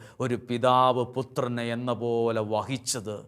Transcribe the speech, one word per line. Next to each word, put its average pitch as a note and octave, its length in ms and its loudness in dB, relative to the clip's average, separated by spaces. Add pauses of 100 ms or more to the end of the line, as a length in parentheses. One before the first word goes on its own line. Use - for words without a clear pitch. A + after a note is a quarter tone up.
(200)
ഒരു B2 160 0
പിതാവ് B2 720 4
പുത്രനെ B2 580 -4
എന്ന A#2+ 300 -4
പോലെ A#2 480 0
വഹിച്ചത് G#2+ 880 -4